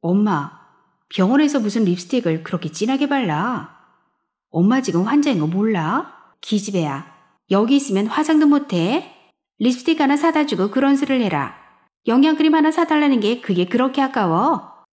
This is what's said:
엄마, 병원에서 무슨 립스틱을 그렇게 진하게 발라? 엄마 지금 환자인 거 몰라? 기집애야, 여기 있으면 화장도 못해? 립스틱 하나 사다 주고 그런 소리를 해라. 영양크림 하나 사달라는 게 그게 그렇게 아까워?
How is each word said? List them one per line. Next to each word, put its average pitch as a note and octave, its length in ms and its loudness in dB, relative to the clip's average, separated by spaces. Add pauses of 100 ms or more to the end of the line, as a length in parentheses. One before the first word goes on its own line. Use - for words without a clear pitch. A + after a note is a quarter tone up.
엄마, F3+ 520 -2 (560)
병원에서 C#4 500 2
무슨 G#3+ 260 -2
립스틱을 F3+ 600 -2
그렇게 E3 260 -6
진하게 C4 380 -2
발라? G#3+ 680 -4 (760)
엄마 G#3 300 2
지금 F3+ 220 -2
환자인 C4 380 0
거 D3+ 80 -2
몰라? G3 640 -2 (260)
기집애야, F3 720 -4 (380)
여기 G#3+ 240 2
있으면 G#3+ 320 0
화장도 D4+ 400 2
못해? C#4 680 0 (460)
립스틱 B3+ 420 0
하나 C#4 160 2
사다 D4+ 300 0
주고 G3 240 -2
그런 C#4 260 2
소리를 C4+ 260 0
해라. D3 340 -4 (500)
영양크림 D4+ 480 4
하나 D#4 160 4
사달라는 D4+ 480 2
게 A3 220 0
그게 F3+ 260 0
그렇게 B3+ 340 0
아까워? A#3+ 920 -2